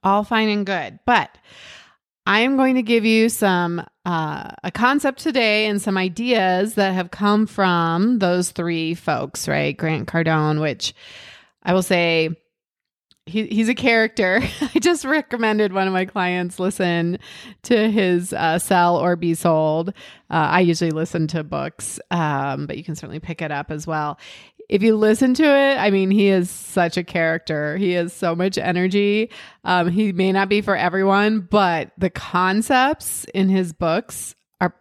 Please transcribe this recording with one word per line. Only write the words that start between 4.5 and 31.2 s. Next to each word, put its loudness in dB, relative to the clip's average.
a -6
concept 0
today 0
and -2
some -2
ideas 0
that 0
have -4
come 2
from 0
those 0
three -4
folks, -6
right? -2
Grant -4
Cardone, 0
which -4
I 0
will 4
say, 0
he, -2
he's 0
a 0
character. 2
<laughs> -4
I 2
just 0
recommended 0
one 0
of -2
my 0
clients -4
listen 0
to 2
his, 0
uh, 0
Sell 2
or 2
Be -2
Sold. 0
Uh, -10
I 2
usually 2
listen -2
to -4
books, -8
um, -2
but -8
you -12
can -8
certainly -12
pick -10
it -6
up -8
as -10
well. -6
If 2
you 4
listen 4
to 2
it, 6
I 2
mean, 2
he 4
is 2
such -2
a -4
character. -2
He 0
has -2
so -4
much -2
energy. 0
Um, 2
he 0
may 0
not 0
be 2
for 0
everyone, 2